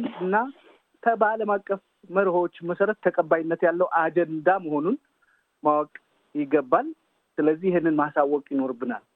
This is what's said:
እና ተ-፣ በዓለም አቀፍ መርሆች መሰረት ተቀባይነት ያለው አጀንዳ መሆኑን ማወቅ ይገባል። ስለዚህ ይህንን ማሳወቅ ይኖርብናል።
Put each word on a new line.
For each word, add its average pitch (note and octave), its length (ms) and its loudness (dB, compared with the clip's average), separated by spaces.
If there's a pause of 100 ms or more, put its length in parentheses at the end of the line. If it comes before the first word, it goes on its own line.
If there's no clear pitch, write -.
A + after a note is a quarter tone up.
(160)
እና F#3 180 -4 (680)
ተ-፣ E3+ 140 2
በዓለም G#3+ 340 0
አቀፍ G3 300 -2 (300)
መርሆች F3+ 520 0
መሰረት G3 400 -2
ተቀባይነት E3 600 0
ያለው F3 320 2
አጀንዳ D#3+ 540 0 (100)
መሆኑን D#3+ 380 -2 (680)
ማወቅ D3+ 280 0 (440)
ይገባል። D3 520 0 (520)
ስለዚህ D#3+ 280 2
ይህንን E3 300 2
ማሳወቅ D3 520 0
ይኖርብናል። B2+ 560 -4 (120)